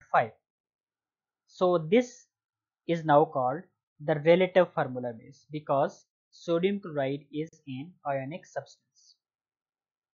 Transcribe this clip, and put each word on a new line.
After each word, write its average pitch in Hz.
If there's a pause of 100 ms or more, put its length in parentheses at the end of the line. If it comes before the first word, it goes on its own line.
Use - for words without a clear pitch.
(120)
five. 127 (1160)
So 180
this 202 (600)
is 170
now 151
called 143 (420)
the 156 (100)
relative 175
formula 127
mass 127
because 151 (260)
sodium 180
chloride 143
is 156 (180)
an 139 (160)
ionic 139
substance. - (1000)